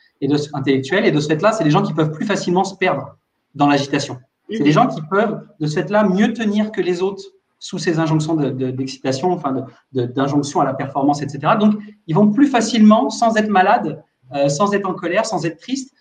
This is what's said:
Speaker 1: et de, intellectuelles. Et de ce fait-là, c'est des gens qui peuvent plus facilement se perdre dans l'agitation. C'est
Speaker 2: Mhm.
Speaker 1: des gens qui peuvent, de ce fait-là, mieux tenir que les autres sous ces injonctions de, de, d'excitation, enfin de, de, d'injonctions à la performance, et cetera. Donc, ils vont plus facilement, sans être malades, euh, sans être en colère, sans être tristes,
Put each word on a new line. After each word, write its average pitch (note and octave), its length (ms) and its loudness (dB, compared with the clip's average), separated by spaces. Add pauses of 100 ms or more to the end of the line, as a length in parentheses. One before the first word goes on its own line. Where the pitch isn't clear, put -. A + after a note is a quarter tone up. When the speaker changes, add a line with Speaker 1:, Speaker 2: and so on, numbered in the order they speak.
(200)
Speaker 1:
et C#3 80 -2
de, D3 80 2 (180)
intellectuelles. C3+ 520 0
Et E3+ 60 4
de D3 80 0
ce - 80 -2
fait-là, F3 240 2
c'est F3 120 -2
des D3 60 4
gens F#3+ 120 4
qui G#3 100 -2
peuvent D#3 200 0
plus - 140 -6
facilement F#3+ 380 0
se F#3 100 -6
perdre D3+ 420 -4 (380)
dans C#3+ 140 2
l'agitation. C#3 500 -2 (300)
C'est A3 100 -6
Speaker 2:
Mhm. D3 60 0
Speaker 1:
des D3 80 4
gens A3 160 4
qui - 140 -6
peuvent, G#3 400 -2 (180)
de D3+ 60 -2
ce D3+ 80 -4
fait-là, G3 300 0
mieux G3+ 280 2
tenir G#3+ 400 -2
que - 80 -4
les F3 220 0
autres G3+ 200 -4 (380)
sous - 180 -10
ces D#3+ 220 0
injonctions D#3 340 0
de, C#3+ 160 0
de, B2+ 200 -4
d'excitation, C3 640 -4
enfin C#3+ 200 -4
de, B2+ 100 -4 (300)
de, B2 140 -2
d'injonctions C#3+ 540 -2
à D3+ 40 2
la - 100 0
performance, C#3+ 480 -2
et C3+ 60 -6
cetera. E3 280 0
Donc, G#3 180 4 (340)
ils D#3+ 80 -2
vont G#3 160 6
plus C#4+ 140 4
facilement, A3+ 640 4
sans A3+ 260 0
être G#3+ 120 2
malades, G3 540 2 (320)
euh, C#3+ 140 2
sans G3+ 240 0
être G3 160 -2
en F3 60 -4
colère, F3 320 -2
sans E3 180 -4
être E3 140 -6
tristes, C4 420 -8